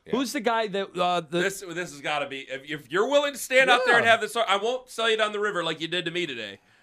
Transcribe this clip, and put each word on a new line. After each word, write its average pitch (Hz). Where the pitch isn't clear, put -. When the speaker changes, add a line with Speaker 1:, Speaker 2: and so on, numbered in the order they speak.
Speaker 1:
Yeah. -
Speaker 2:
who's 240
the 285
guy 226
that, 196
uh, 180
the 165
Speaker 3:
This, 190
this 170
has 143
gotta 147
be, 135
if, 135
if 147
you're 196
willing 285
to -
stand 262
out 254
there 240
and 226
Speaker 2:
Yeah. 233
Speaker 3:
have 226
this, 214
I 202
won't 240
sell 226
you 220
down 214
the 208
river 202
like 165
you 165
did 170
to 165
me 175
today. 110